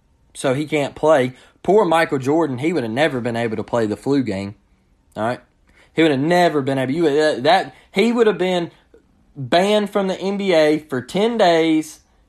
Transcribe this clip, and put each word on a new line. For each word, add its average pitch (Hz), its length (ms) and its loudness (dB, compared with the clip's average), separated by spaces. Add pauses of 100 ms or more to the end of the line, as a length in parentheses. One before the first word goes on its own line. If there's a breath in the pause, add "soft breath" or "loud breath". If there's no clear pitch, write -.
(340)
so 135 200 -2
he 151 120 -4
can't 143 280 -4
play. 143 400 2 (280 soft breath)
Poor 208 220 4
Michael 160 340 0
Jordan, 139 400 -2
he 156 140 -2
would 151 100 -2
have 110 100 -6
never 139 280 -2
been 117 160 -4
able 113 200 -4
to 104 80 -6
play 117 220 -2
the 104 100 -4
flu 139 260 -2
game. 98 340 -8 (600)
All 107 60 -6
right? 120 180 -4 (580 soft breath)
He 165 40 4
would 160 100 4
have 131 80 -2
never 165 420 2
been 135 160 -4
able, 131 140 -2
you, 165 180 0
that, 143 320 0
that, 175 320 0 (160 soft breath)
he 226 220 0
would 233 160 2
have 185 100 0
been 180 320 -2 (640 soft breath)
banned 190 560 0
from 196 160 -2
the 185 80 -4
N 196 220 -6
B 196 180 0
A 151 240 4
for 131 240 -8
ten 226 340 -2
days 160 640 2 (260)